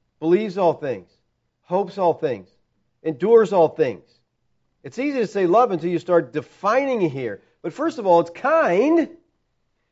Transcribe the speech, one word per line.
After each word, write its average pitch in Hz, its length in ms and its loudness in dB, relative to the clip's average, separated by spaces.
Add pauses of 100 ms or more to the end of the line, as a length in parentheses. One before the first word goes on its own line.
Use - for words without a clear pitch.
(200)
believes 185 380 0
all 170 160 2
things, 120 360 -10 (540)
hopes 185 340 -4
all 175 160 2
things, 113 360 -6 (540)
endures 190 500 2
all 165 160 4
things. 120 400 -4 (800)
It's 175 120 -14
easy 277 200 -4
to 208 80 -2
say 190 200 -2
love 220 240 4
until 170 180 -4
you 175 100 -2
start 170 320 0
defining 233 720 -2
it 160 100 0
here. 127 300 -8 (200)
But 165 120 -8
first 302 260 -6
of 202 80 -6
all, 170 140 6
it's 165 80 -2
kind, 285 800 0 (840)